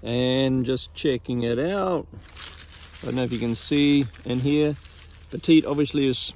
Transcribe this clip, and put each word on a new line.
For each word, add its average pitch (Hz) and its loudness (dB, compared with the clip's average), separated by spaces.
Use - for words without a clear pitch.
and 127 2
just 131 -4
checking 123 -2
it 117 0
out. 185 -2
I - -8
don't 123 -4
know 127 0
if 120 -2
you 120 -4
can 117 -2
see 143 2
in 123 -2
here. 147 2
Petit 160 6
obviously 147 0
is - -2